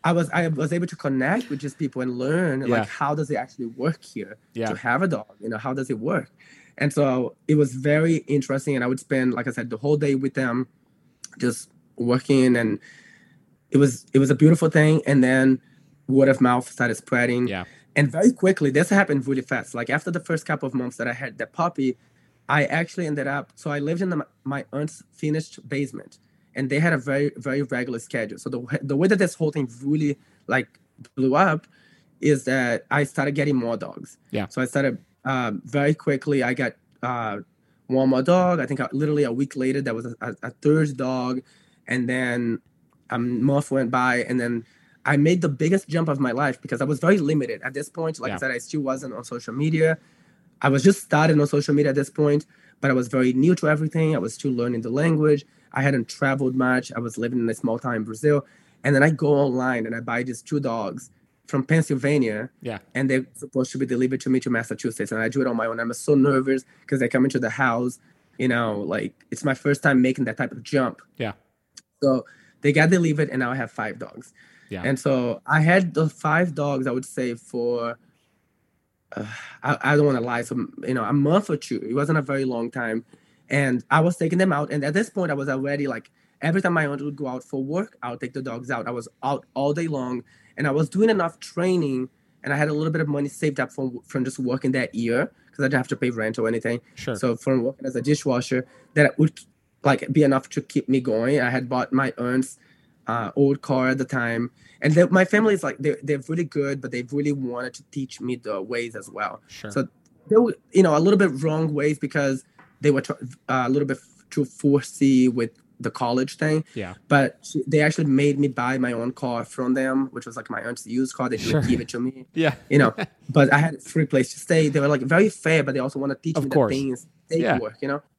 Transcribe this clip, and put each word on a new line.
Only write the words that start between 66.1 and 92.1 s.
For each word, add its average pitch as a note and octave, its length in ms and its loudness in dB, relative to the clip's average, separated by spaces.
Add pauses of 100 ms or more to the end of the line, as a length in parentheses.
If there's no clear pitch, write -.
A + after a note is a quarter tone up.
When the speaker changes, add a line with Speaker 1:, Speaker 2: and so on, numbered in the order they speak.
Speaker 1:
nervous C3+ 480 4 (240)
'cause C3+ 140 -2
they A#2+ 80 0
come B2+ 160 2
into C#3+ 140 0
the A#2+ 100 -2
house, B2 500 -2 (380)
you B2+ 100 0
know, A#2 320 0
like, G2 340 -4 (180)
it's - 120 -10
my C#3 100 0
first C#3+ 300 -2
time C3+ 180 4
making B2+ 240 0
that A2+ 120 -6
type - 160 -6
of A#2 100 -16
jump. C3 380 -2 (160)
Speaker 2:
Yeah. G#2+ 160 -6 (680)
Speaker 1:
So C3 240 0 (360)
they D3 100 4
got D3+ 180 4
delivered, D#3+ 400 2
and B2+ 100 -4
now B2 120 -2
I C3 40 -4
have A#2 160 -6
five G#2+ 280 -8
dogs. - 340 -16 (360)
Speaker 2:
Yeah. F#2 160 -8
Speaker 1:
And C3 140 0
so B2+ 460 0
I D#3 160 4
had F3 320 4
the D#3+ 160 0
five D#3+ 460 0
dogs, C#3+ 320 -2
I B2+ 40 -2
would C3 140 -4
say, B2 300 -6
for, A#2+ 600 -4 (1200)
uh, G#2+ 100 -8 (360)
I, - 200 -2
I C#3+ 140 2
don't D3 100 6
wanna C3 160 2
lie, A#2+ 200 -4
so, A#2+ 260 -6 (200)
you B2+ 60 -2
know, A#2+ 100 -2
a G#2+ 100 0
month D3+ 360 4
or D3+ 80 0
two. - 300 -6
It A2+ 60 -6
wasn't D3+ 240 0
a D3+ 40 0
very C3+ 240 -4
long A#2+ 260 -6
time. A2+ 340 -4 (440)
And C3+ 420 0
I D3+ 80 6
was F3 180 2
taking E3 220 0
them F#3+ 120 4
out. D3 200 -2
And D3 120 -2
at D3+ 100 -2
this G#3+ 160 0
point, F3+ 200 -4
I C#3+ 60 -2
was C#3 120 -4
already, C#3 400 -4
like, A2+ 220 -8 (320)
every E3 200 0
time F3 120 0
my D#3 140 2
aunt C#3+ 140 -4
would D3 140 -6
go C#3+ 120 -6
out B2+ 160 -8
for C3+ 200 -6
work, E3+ 380 -6
I B2 80 -8
would A#2+ 100 -10
take B2 140 -10
the C3+ 80 -8
dogs B2+ 300 -8
out. A#2 160 -4
I A#2 40 -6
was A#2+ 160 -8 (140)
out C#3+ 320 -4
all C#3+ 200 0
day E3 140 -2
long. B2+ 360 -4 (340)
And D3+ 100 -2
I C#3 40 0
was D3+ 180 0
doing A3 200 4
enough F3+ 300 0
training, D#3+ 720 -2 (340)